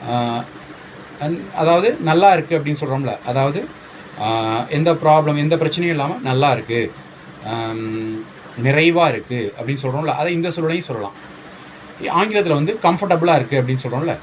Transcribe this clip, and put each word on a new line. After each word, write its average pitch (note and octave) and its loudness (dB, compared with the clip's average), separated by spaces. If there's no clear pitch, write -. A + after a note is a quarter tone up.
ஆ, A#2+ -2
அன்-, D#3+ -4
அதாவது F3 4
நல்லா E3+ 6
இருக்கு E3 2
அப்படின்னு D3 -2
சொல்றோம்ல, C3+ -2
அதாவது, C#3+ 0
ஆ, G#2+ -2
எந்த D#3+ 2
ப்ராப்ளம், D3+ 4
எந்த D3+ 2
பிரச்சனையும் E3 0
இல்லாம C#3 -2
நல்லா C3 2
இருக்கு, A#2 -2
ஆம், A2 -6
நிறைவா D#3+ 6
இருக்கு A2+ -4
அப்படின்னு C3 -4
சொல்றோம்ல, C#3 -2
அதை F3 0
இந்த E3+ 0
சொல்லையும் E3 -2
சொல்லலாம். G#2 -8
ஆங்கிலத்துல F3+ 2
வந்து G3+ 0
கம்ஃபர்டபுளா F3 4
இருக்கு C3+ 2
அப்படின்னு C3 -2
சொல்றோம்ல C3 -2